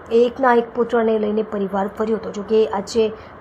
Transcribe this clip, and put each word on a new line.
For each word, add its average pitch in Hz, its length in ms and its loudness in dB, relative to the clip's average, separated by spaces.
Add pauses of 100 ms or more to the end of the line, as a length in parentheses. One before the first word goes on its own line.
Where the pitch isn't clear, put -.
(120)
એકના 240 420 4
એક 233 220 0
પુત્રને 226 440 0
લઈને 214 220 0
પરિવાર 196 460 -4
ફર્યો 220 300 -2
હતો. 185 140 -8
જોકે 214 360 2
આજે 208 460 -2 (280)